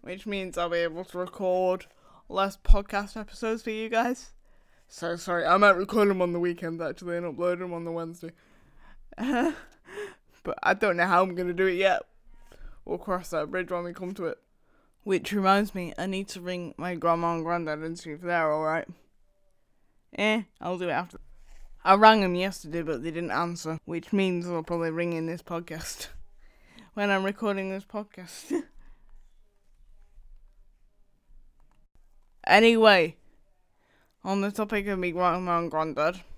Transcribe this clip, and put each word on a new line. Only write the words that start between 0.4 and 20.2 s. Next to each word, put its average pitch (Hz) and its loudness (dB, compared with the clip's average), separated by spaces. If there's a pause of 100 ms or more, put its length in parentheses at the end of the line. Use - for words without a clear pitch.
I'll 170 -2
be 170 0
able 170 -2
to 175 -10
record 185 0 (420)
less 196 -2
podcast 202 4
episodes 220 -6
for 233 -6
you 220 -6
guys. 233 -2 (560)
So 170 -8
sorry, 170 -2
I 175 6
might 202 8
record 202 2
them 185 2
on 175 0
the 175 -2
weekend 170 -4
actually 170 -6
and 175 -6
upload 175 -2
them 180 -8
on 170 -10
the 165 -8
Wednesday. 165 -10 (880)
<laughs> 302 0 (920)
But - -8
I 190 4
don't 196 0
know 175 2
how 185 4
I'm 185 -4
gonna 180 -2
do 185 2
it 185 2
yet. 190 2 (840)
We'll - -6
cross 180 -6
that 156 -4
bridge 180 -4
when 175 -4
we 175 -8
come 185 -8
to 196 -8
it. - -6 (640)
Which 190 -2
reminds 196 4
me, 180 -8
I 180 -4
need 190 -6
to 185 -14
ring 175 -8
my 180 -6
grandma 170 0
and 165 -4
granddad 160 -4
and 165 -8
see 165 -14
if 151 -12
they're 170 0
all 156 0
right. 156 -2 (1300)
Eh, 214 0 (180)